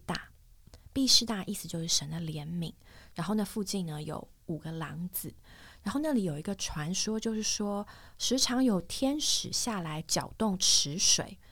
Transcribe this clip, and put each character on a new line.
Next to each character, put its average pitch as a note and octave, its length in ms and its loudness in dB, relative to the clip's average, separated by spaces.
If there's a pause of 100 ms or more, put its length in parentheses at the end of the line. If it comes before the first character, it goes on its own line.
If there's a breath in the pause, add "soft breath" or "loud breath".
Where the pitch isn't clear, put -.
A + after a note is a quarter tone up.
大， - 260 -6 (640 soft breath)
毕 C4+ 140 2
士 - 180 8
大 G#3 200 -4
意 G#3 100 -4
思 F3 140 -10
就 E3 100 -6
是 E3 80 -4
神 D3+ 240 0
的 D#3+ 80 -4
怜 D#3 260 -6
悯。 E3 280 -4 (420 loud breath)
然 E3 100 -4
后 G3+ 100 0
那 G#3+ 100 2
附 G#3 180 -4
近 F#3+ 240 -2
呢 D3+ 160 -6
有 D#3 240 -6 (200)
五 D#3+ 120 -4
个 D#3+ 140 -8
廊 D#3+ 380 -6
子， - 220 -8 (520 loud breath)
然 G3+ 100 -4
后 C#4 80 2
那 D#4 100 2
里 A3 120 4
有 D3+ 120 0
一 D3+ 60 -6
个 G3+ 140 -4
传 D#3 360 -2
说， A3 280 0
就 A3+ 120 -2
是 A3 80 -2
说 G3+ 460 -2 (320 loud breath)
时 - 180 2
常 C4 280 4
有 G3+ 160 6
天 C#4 400 0
使 - 320 0
下 G#3+ 280 -2
来 D#3+ 220 -6
搅 - 340 -2
动 G3+ 220 2
池 - 400 4
水， - 400 4 (140)